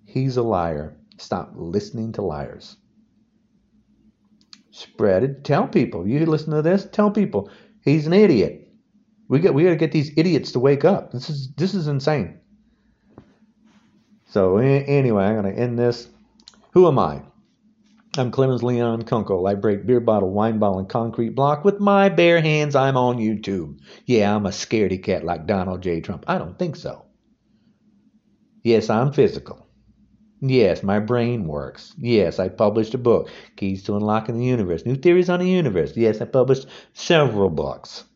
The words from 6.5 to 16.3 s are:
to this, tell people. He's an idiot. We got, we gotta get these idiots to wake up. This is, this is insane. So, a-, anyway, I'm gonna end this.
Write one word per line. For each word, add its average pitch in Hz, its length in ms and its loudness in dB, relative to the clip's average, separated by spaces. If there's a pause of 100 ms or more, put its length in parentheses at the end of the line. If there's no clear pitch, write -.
to 151 80 0
this, 185 240 0
tell 208 240 0
people. 196 400 -2 (340)
He's 147 220 2
an 160 80 0
idiot. 180 580 4 (560)
We 131 120 2
got, 165 160 2
we 143 80 4
gotta 180 120 4
get 156 160 -2
these 151 240 -2
idiots 160 360 0
to 135 80 -2
wake 139 260 2
up. - 260 2
This 131 200 -10
is, 135 240 -8
this 185 180 -2
is 175 140 -4
insane. 139 520 -2 (1900)
So, 95 320 4
a-, 139 240 4
anyway, 135 400 2
I'm 104 120 2
gonna 101 140 -2
end 120 300 -4
this. 120 280 0 (680)